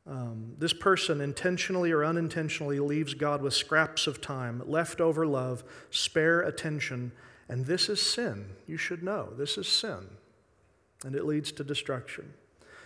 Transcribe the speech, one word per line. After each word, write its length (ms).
Um, 480
this 140
person 480
intentionally 720
or 120
unintentionally 760
leaves 340
God 260
with 140
scraps 540
of 120
time, 460
leftover 580
love, 380
spare 500
attention, 720
and 160
this 240
is 140
sin. 480
You 100
should 280
know, 240
this 180
is 120
sin, 400
and 100
it 100
leads 280
to 120
destruction. 720